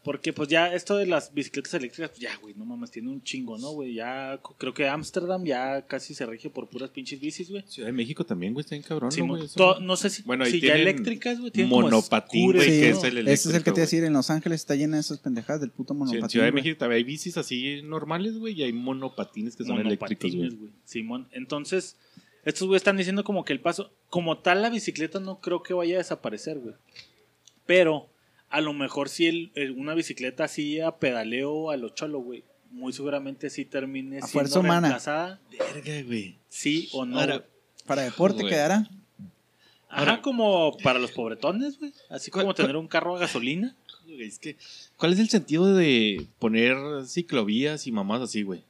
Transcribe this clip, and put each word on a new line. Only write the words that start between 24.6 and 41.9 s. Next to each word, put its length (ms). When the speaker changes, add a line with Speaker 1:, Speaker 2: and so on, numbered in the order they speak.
Speaker 1:
la 80
bicicleta 480
no 220
creo 240
que 100
vaya 220
a 20
desaparecer, 600
güey. 160
Pero, 420
a 120
lo 100
mejor 380
sí 160
el, 300
el, 160
una 200
bicicleta 520
así 360
a 120
pedaleo 800
a 60
lo 140
cholo, 300
güey, 240
muy 240
seguramente 560
sí 160
termine 500
Speaker 3:
A 40
Speaker 1:
siendo 120
Speaker 3:
fuerza 280
humana. 280
Speaker 1:
reemplazada. 500
Speaker 2:
Verga, 320
güey. 320
Speaker 1:
Sí 440
o 120
no, 160
Speaker 2:
Ahora, 160
Speaker 1:
güey. 100
Speaker 3:
Para 180
deporte 360
Speaker 2:
güey. 140
Speaker 3:
quedará. 340
Speaker 1:
Ajá, 100
Speaker 2:
Ahora, 220
Speaker 1:
como 600
para 160
los 140
pobretones, 640
güey. 140